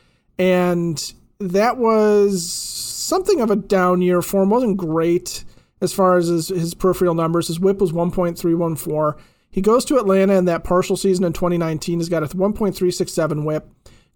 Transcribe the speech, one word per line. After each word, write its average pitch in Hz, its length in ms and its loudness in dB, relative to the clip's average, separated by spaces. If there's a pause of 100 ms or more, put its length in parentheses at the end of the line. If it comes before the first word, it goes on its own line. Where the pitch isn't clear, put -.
(380)
And 180 760 0 (240)
that 208 400 0
was 208 680 2
something - 920 -4
of 240 100 0
a 196 60 2
down 180 460 0
year 180 180 2
for 196 220 0
him. 196 80 2
Wasn't 226 260 2
great 170 680 -2 (380)
as 180 140 -4
far 180 240 4
as 170 80 2
his, 170 220 -2
his 170 260 -4
peripheral 180 400 0
numbers. 165 340 -2
His 165 100 -4
whip 196 200 2
was 175 160 0
one 170 160 0
point 175 280 -2
three 170 140 0
one 165 240 -2
four. 151 400 -2 (340)
He 185 120 -4
goes 226 240 4
to 294 100 2
Atlanta 196 380 4
in 185 100 4
that 170 200 0
partial 180 340 0
season 190 260 2
in 170 80 0
twenty 175 240 0
nineteen. 165 420 -2
He's 165 120 -4
got 165 120 0
a 151 140 -6
one 190 160 0
point 202 240 -2
three 180 140 0
six 180 240 -4
seven 156 320 -2
whip. 156 200 -4 (500)